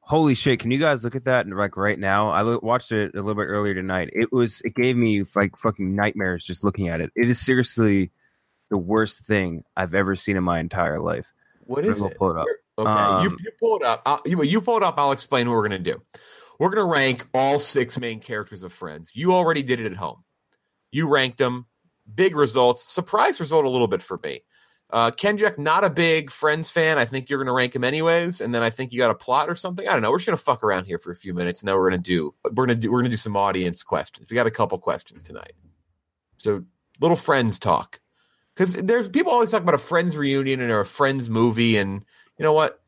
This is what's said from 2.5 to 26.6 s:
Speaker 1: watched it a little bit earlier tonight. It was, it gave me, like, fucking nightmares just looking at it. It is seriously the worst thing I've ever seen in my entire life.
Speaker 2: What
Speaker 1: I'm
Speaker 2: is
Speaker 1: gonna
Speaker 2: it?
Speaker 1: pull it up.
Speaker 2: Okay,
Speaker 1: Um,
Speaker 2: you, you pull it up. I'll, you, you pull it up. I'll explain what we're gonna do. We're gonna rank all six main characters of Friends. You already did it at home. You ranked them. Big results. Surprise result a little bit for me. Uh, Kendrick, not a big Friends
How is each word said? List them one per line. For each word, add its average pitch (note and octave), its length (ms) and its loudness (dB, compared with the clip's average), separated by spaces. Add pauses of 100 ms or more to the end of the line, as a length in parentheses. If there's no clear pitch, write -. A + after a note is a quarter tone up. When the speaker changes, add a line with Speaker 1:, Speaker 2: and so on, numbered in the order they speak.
Speaker 1:
watched A#2 300 -2
it G#2 220 0
a - 40 -6
little G#2 160 -4
bit G2+ 120 -2
earlier G2+ 280 -2
tonight. F#2 400 -2
It A2+ 180 0
was, A#2+ 300 0
it A2 120 -6
gave B2 220 2
me, A2 260 2 (140)
like, G2+ 220 0
fucking G2 360 -2
nightmares G2+ 500 -2
just F2 200 -8
looking G2 240 -2
at E2 120 -4
it. D#2+ 140 -6
It A#2+ 160 2
is A#2+ 100 2
seriously A2+ 680 2 (580)
the G#2 100 -2
worst G#2+ 420 0
thing F#2 420 -2 (140)
I've F2+ 180 -2
ever G2 220 2
seen G2 200 -2
in F2+ 80 0
my E2+ 140 0
entire E2 400 -2
life. D#2+ 340 -6 (340)
Speaker 2:
What C#3 180 -4
Speaker 1:
I'm - 80 0
Speaker 2:
is G2+ 80 -2
Speaker 1:
gonna G2 100 -2
Speaker 2:
it? - 80 -18
Speaker 1:
pull F#2+ 140 2
it E2 60 -4
up. D2+ 80 -2 (320)
Speaker 2:
Okay, A2 120 2
Speaker 1:
Um, G2+ 320 4
Speaker 2:
you, - 80 2 (140)
you A3 60 -10 (100)
pull A3+ 160 2
it D3+ 80 -4
up. A#2 200 0
I'll, C#3 220 2
you, F3 160 2
you F3 180 2
pull A3+ 160 0
it G#3+ 60 2
up. F3 160 0
I'll C#3+ 140 2
explain B2+ 360 0
what A#2 60 0
we're G#2+ 140 2
gonna G2 100 -4
do. E2+ 240 -4 (560)
We're F#3+ 120 2
gonna G#3 140 0
rank C3+ 480 0
all C#3 280 2
six - 380 0
main A#2 200 -8
characters G#2 460 -10
of F2+ 80 -14
Friends. D#2+ 420 -16
You F3 200 2
already E3 280 2
did B2 160 0
it A2 140 -6
at F2+ 60 -10
home. E2 260 -10 (680)
You D#3+ 180 -2
ranked C3 300 2
them. B2 280 0 (460)
Big F3+ 240 2
results. B2 480 2
Surprise G#3+ 560 0
result D#3 240 2
a C3+ 40 2
little B2 200 2
bit F#2+ 140 -2
for F#2 200 -10
me. C#2 200 -10 (480)
Uh, A#2 200 2
Kendrick, G3+ 480 0
not D#3 240 2
a F#3+ 80 2
big D#3+ 400 0
Friends D#3 400 0